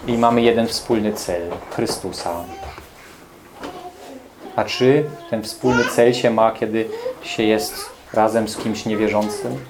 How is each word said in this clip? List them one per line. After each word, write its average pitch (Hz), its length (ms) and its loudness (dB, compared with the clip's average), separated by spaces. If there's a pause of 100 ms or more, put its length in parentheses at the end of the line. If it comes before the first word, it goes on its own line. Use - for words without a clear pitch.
I 117 100 0
mamy 117 240 6
jeden 117 260 4
wspólny 107 460 0
cel, 87 280 -4 (340)
Chrystusa. 95 560 -4 (2250)
A 107 80 0
czy 135 420 4 (240)
ten 113 140 -4
wspólny 123 400 2 (120)
cel 120 180 6
się 120 160 2
ma, 113 220 4
kiedy 113 380 -2 (340)
się - 200 -2
jest 110 460 0 (240)
razem 110 340 2
z - 100 -8
kimś - 280 -4
niewierzącym? 107 840 -2